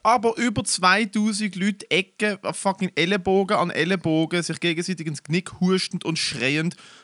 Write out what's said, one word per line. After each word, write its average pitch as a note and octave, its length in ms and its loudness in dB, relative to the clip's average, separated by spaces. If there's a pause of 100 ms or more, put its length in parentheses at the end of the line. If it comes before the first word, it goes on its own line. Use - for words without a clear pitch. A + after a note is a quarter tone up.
Aber A3+ 360 2
über A#3 260 0
zweitausend G#3 880 0
Leute G3 340 -2
Ecken, F#3+ 480 0 (160)
fucking F#3+ 440 -2
Ellenbogen F#3+ 600 2
an E3+ 140 0
Ellenbogen, E3 720 0
sich D#3 160 -6
gegenseitig E3+ 480 -2
ins D3+ 160 -6
Knick - 380 -2
hustend F#3 440 0
und D#3+ 140 -2
schreiend C#3+ 560 -2 (300)